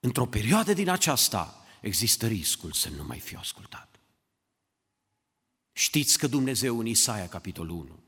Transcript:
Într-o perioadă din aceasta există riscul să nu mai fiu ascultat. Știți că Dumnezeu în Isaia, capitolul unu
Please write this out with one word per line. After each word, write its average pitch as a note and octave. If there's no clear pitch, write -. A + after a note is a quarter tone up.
Într-o B2+
perioadă F3
din F#3
aceasta B2+
există A2
riscul E2+
să -
nu D2
mai -
fiu -
ascultat. -
Știți -
că D3+
Dumnezeu B2+
în A2+
Isaia, G#2+
capitolul E2+
unu D#2